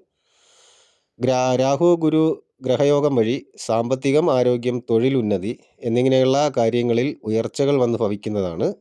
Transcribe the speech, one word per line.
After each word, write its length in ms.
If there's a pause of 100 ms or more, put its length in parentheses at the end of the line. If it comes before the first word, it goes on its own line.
(1200)
ഗ്രാ-, 440
രാഹു 260 (140)
ഗുരു 200 (420)
ഗ്രഹയോഗം 540
വഴി 180 (280)
സാമ്പത്തികം, 600 (120)
ആരോഗ്യം, 380 (140)
തൊഴിൽ 320
ഉന്നതി 320 (340)
എന്നിങ്ങനെയുള്ള 520 (180)
കാര്യങ്ങളിൽ 500 (220)
ഉയർച്ചകൾ 540
വന്നു 200
ഭവിക്കുന്നതാണ്. 640 (140)